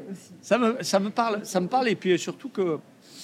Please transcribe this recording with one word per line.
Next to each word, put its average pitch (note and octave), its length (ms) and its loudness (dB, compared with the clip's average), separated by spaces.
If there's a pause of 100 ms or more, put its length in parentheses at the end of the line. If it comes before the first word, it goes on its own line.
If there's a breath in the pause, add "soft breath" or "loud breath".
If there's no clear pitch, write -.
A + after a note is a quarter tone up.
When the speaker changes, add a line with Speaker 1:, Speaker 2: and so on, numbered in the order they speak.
(100)
Speaker 1:
aussi ? - 300 -16
Speaker 2:
Ça A3 180 2
me, A#3 240 2
ça G3 160 2
me G3+ 120 0
parle, G#3+ 340 -2
ça F#3 160 -2
me F3+ 80 -2
parle, B3+ 200 2
et G3 80 2
puis F3+ 220 2
surtout - 300 -8
que... F3 300 -2 (460 loud breath)